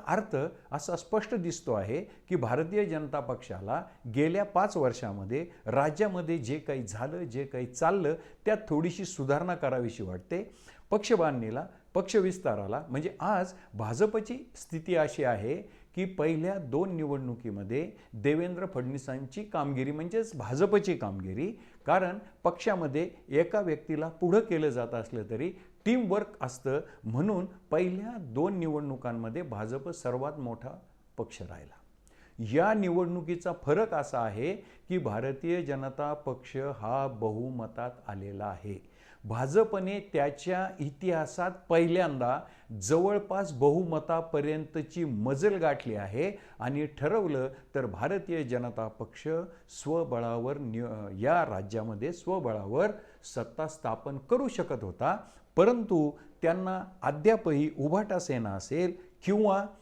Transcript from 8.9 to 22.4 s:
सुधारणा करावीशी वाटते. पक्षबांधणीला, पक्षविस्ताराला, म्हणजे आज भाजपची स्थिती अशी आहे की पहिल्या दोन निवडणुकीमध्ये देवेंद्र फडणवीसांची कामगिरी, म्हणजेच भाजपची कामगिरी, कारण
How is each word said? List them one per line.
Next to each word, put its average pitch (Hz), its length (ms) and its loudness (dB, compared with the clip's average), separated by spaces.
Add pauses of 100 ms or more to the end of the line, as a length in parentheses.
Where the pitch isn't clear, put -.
सुधारणा 147 500 0
करावीशी 123 480 -2
वाटते. 92 520 -6 (340)
पक्षबांधणीला, 156 760 2 (280)
पक्षविस्ताराला, 156 960 0
म्हणजे 156 300 -2
आज 185 340 0 (200)
भाजपची 214 840 -2
स्थिती 165 400 -4
अशी 151 280 2
आहे 123 640 -2 (100)
की 185 100 0
पहिल्या 165 500 0
दोन 175 400 -2
निवडणुकीमध्ये 127 960 -4 (220)
देवेंद्र 170 600 0
फडणवीसांची 135 720 -6
कामगिरी, 143 480 -2
म्हणजेच 175 440 -2
भाजपची 175 640 4
कामगिरी, 98 540 -4 (340)
कारण 180 320 4 (260)